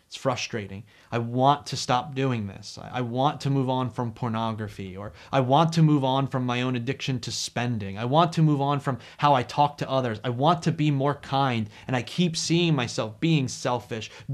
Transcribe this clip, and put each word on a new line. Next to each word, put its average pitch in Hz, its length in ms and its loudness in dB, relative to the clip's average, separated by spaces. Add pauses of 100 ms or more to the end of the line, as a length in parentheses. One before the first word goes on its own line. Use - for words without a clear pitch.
it's - 100 -16
frustrating. 104 680 -4 (260)
"I 113 60 -4
want 127 520 2
to 143 100 -6
stop 127 360 -2
doing 127 320 -2
this. - 300 -14
I, - 200 -14
I 127 40 -2
want 127 400 0
to 139 100 -2
move 135 200 2
on 127 180 0
from 120 240 -4
pornography, 110 800 -6
or 101 200 -12 (180)
I 139 80 4
want 143 320 4
to 160 100 6
move 147 220 6
on 135 220 2
from 131 180 -2
my 123 160 0
own 127 160 -2
addiction 123 440 -4
to 113 120 -8
spending. 110 640 -4
I 110 80 -4
want 165 300 4
to 165 80 4
move 151 180 4
on 139 200 0
from 127 180 -4 (180)
how 147 160 4
I 127 120 4
talk 143 340 0
to - 100 -6
others. 123 340 -2
I 131 60 -4
want 147 360 2
to 160 80 2
be 151 180 2
more 139 240 0
kind, 127 560 0 (160)
and 127 100 -2
I 120 60 0
keep 165 340 0
seeing 165 380 2
myself 117 440 -4
being 156 300 2
selfish, 120 640 -4 (240)